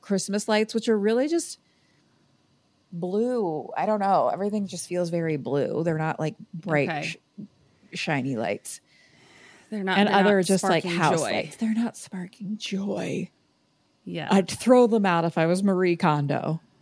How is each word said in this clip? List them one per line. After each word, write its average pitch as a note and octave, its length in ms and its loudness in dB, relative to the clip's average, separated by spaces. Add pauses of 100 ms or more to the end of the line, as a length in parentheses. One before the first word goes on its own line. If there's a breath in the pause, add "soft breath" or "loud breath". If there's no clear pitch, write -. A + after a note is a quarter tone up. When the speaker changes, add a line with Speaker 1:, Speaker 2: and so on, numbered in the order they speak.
Speaker 1:
Christmas G3 480 -4
lights, A3 260 0
which A3+ 140 -4
are A3+ 100 4
really A3+ 300 2
just E4+ 300 -4 (1300)
blue. F#3 840 -2
I - 100 -2
don't G#3+ 140 0
know. F3+ 320 4
Everything G3+ 340 -2
just F3 200 -10
feels F3 240 -2
very E3 260 -2
blue. C#3 460 -2
They're E3 160 0
not, D#3 220 -2
like, D#3 160 -4 (160)
bright, D#3+ 360 0
Speaker 2:
Okay. D#3 140 -6
Speaker 1:
sh-, - 960 -16
shiny C3+ 380 -2
lights. - 440 -6 (880 soft breath)
Speaker 2:
They're G#3+ 120 -8
not, F#3+ 160 0
Speaker 1:
And G3+ 100 6
Speaker 2:
they're - 80 2
Speaker 1:
other G3+ 220 6
Speaker 2:
not F3+ 80 2
Speaker 1:
just, F#3+ 180 4
like, F3 200 2
Speaker 2:
sparking F3 160 -2
Speaker 1:
house D#3+ 160 4
Speaker 2:
joy. D#3 60 0
Speaker 1:
lights. A2+ 340 -4
They're A3 180 0
not A#3 220 -2
sparking F#3+ 640 -10
joy. F#3+ 720 -6 (720)
Speaker 2:
Yeah. E3+ 260 -8
Speaker 1:
I'd - 200 4
throw B3 360 6
them G#3+ 200 2
out E3+ 180 4
if E3 140 0
I D#3+ 80 4
was F3+ 160 2
Marie F#3 340 2
Kondo. D3 640 0 (220)